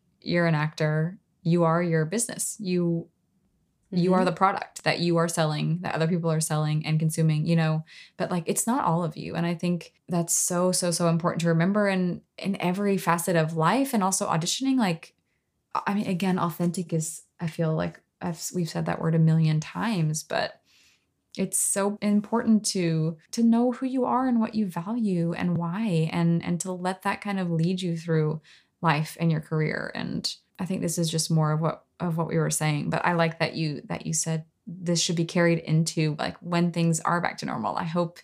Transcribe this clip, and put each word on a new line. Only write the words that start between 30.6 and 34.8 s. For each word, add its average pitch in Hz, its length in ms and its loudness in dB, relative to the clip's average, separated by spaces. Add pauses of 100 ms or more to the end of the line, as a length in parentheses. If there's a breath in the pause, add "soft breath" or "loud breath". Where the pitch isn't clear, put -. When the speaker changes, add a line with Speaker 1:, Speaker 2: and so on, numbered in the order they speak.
Speaker 1:
think 185 160 -4
this 170 160 -2
is 165 120 0
just 160 220 -2
more 156 220 4
of 156 80 0
what, - 240 -4 (160)
of 170 160 -2
what 160 100 -2
we 165 100 -2
were 151 120 2
saying, 156 400 -2
but 160 160 -2
I 175 80 2
like 165 260 0
that 151 160 -2
you, 151 300 -4
that - 200 -8
you 160 80 -4
said 160 300 -2 (240)
this 175 340 -2